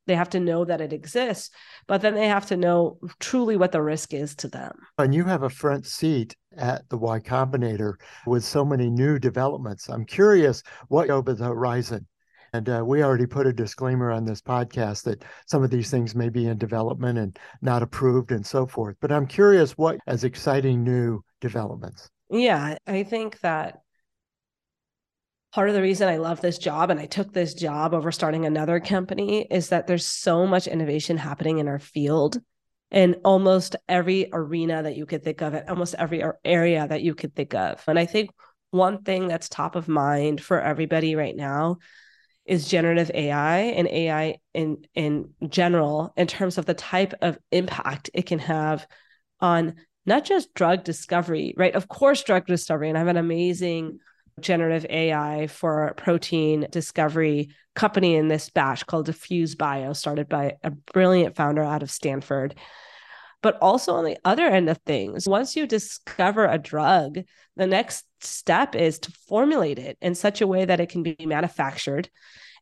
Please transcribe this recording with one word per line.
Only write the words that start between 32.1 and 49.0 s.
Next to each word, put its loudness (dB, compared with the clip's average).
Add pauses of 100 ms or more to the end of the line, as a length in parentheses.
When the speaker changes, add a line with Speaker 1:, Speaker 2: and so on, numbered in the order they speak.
Speaker 1:
in 6
almost 4 (100)
every 2
arena -2
that -6
you -8
could -6
think -4
of, -4
at -8
almost -4
every -2
ar-, -4
area 2
that -4
you 0
could -10
think -6
of. -2
And 2
I 2
think -2 (400)
one 2
thing -2
that's -6
top -6
of -6
mind 0
for 0
everybody 0
right -4
now -2 (720)
is 0
generative 2
A -2
I 2
and 0
A -2
I -2 (160)
in, -4 (100)
in -2 (140)
general, 0
in 2
terms -4
of -4
the 0
type -2
of 0 (120)
impact -2
it -2
can -2
have -2 (520)